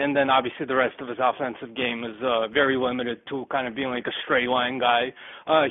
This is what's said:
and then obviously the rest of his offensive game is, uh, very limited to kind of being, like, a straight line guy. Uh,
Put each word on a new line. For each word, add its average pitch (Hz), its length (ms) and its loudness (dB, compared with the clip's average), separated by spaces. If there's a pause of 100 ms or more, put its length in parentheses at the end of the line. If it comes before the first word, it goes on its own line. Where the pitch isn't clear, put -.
and 143 120 0
then 135 140 4
obviously 131 360 2
the 127 100 0
rest 127 240 2
of 131 80 -12
his 120 120 -8
offensive 123 540 -2
game 120 300 -4
is, 110 180 -8
uh, 117 260 2
very 135 280 4
limited 123 520 -2
to 135 180 -6
kind 135 200 -2
of 117 80 -6
being, 131 160 -4
like, 123 160 -6
a 127 60 -6 (120)
straight 123 260 2
line 127 280 0
guy. 123 360 2 (340)
Uh, 156 240 4